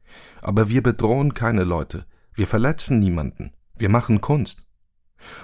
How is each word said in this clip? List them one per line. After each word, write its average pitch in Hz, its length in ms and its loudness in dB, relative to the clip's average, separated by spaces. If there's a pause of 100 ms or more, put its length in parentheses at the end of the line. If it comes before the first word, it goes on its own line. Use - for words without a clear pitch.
(400)
Aber 104 300 0
wir 120 140 2
bedrohen 123 500 2
keine 113 300 0
Leute, 82 420 -4 (300)
wir 101 120 0
verletzen 123 520 0
niemanden, 85 520 -2 (240)
wir 104 140 -2
machen 113 300 2
Kunst. - 440 -2 (800)